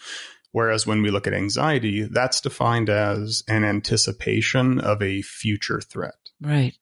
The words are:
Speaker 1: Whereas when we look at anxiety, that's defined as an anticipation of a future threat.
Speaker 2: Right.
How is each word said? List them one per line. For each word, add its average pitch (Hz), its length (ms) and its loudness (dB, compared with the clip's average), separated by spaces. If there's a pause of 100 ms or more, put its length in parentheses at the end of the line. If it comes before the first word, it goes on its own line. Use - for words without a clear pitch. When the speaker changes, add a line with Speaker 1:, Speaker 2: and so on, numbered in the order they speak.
(520)
Speaker 1:
Whereas 113 340 2
when 107 140 2
we 104 100 4
look 98 160 0
at 101 60 0
anxiety, 107 680 0
that's 123 400 0
defined 117 480 0
as 104 580 0
an 110 160 2
anticipation 110 1120 0
of 107 220 0
a 98 220 -2
future 107 580 -4
threat. - 340 -8 (280)
Speaker 2:
Right. 147 400 2